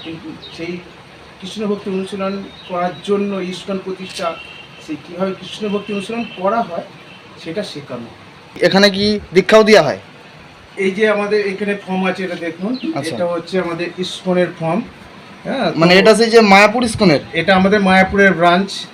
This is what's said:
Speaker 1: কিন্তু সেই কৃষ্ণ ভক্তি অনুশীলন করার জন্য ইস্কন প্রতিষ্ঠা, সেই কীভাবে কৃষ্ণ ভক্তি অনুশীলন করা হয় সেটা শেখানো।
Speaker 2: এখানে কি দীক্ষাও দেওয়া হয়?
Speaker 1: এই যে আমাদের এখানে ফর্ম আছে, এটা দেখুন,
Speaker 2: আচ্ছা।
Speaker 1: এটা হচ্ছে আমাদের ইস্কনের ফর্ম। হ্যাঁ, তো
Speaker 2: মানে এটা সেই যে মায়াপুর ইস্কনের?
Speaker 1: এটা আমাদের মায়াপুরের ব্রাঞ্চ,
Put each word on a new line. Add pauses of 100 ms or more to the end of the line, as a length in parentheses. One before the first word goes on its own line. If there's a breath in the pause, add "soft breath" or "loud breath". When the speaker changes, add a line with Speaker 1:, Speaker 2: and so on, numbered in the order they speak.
Speaker 1:
কিন্তু (280)
সেই (680)
কৃষ্ণ (100)
ভক্তি
অনুশীলন (360)
করার (140)
জন্য (200)
ইস্কন
প্রতিষ্ঠা, (560)
সেই
কীভাবে
কৃষ্ণ (120)
ভক্তি
অনুশীলন (160)
করা
হয় (560)
সেটা
শেখানো। (580)
Speaker 2:
এখানে (100)
কি (320)
দীক্ষাও
দেওয়া
হয়? (840)
Speaker 1:
এই
যে (100)
আমাদের (120)
এখানে (120)
ফর্ম
আছে,
এটা
দেখুন, (260)
Speaker 2:
আচ্ছা।
Speaker 1:
এটা
হচ্ছে (120)
আমাদের (140)
ইস্কনের
ফর্ম। (680)
হ্যাঁ,
তো
Speaker 2:
মানে
এটা
সেই
যে (120)
মায়াপুর
ইস্কনের? (180)
Speaker 1:
এটা
আমাদের
মায়াপুরের
ব্রাঞ্চ, (260)